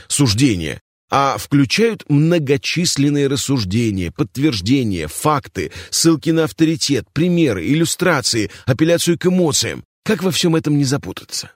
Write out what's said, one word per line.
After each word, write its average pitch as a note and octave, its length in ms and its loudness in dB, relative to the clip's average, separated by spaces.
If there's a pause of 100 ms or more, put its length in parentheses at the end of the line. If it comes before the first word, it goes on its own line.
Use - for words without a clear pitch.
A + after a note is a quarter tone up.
суждения, G#2 720 0 (320)
а C3+ 260 2
включают F#3 720 0
многочисленные D3 1160 0
рассуждения, G#2+ 840 -2
подтверждения, A2+ 960 -2
факты, G2+ 640 -4 (200)
ссылки E3 400 2
на D#3+ 140 2
авторитет, D3+ 680 0
примеры, D#3+ 500 0
иллюстрации, C#3+ 840 0 (160)
апелляцию D#3+ 540 2
к - 80 0
эмоциям. D3 560 0 (200)
Как F#3+ 200 -2
во F#3 80 0
всём D#3+ 240 0
этом D3+ 240 2
не C#3+ 40 2
запутаться? - 720 -6